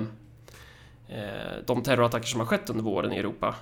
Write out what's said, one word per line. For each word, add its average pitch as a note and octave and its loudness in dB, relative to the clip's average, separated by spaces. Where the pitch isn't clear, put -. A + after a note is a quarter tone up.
eh, G#2 -8
de A#2+ 2
terrorattacker A#2+ 4
som B2 -2
har A2+ 0
skett - 0
under A2+ -2
våren G#2 0
i F#2+ -2
Europa. G#2+ 0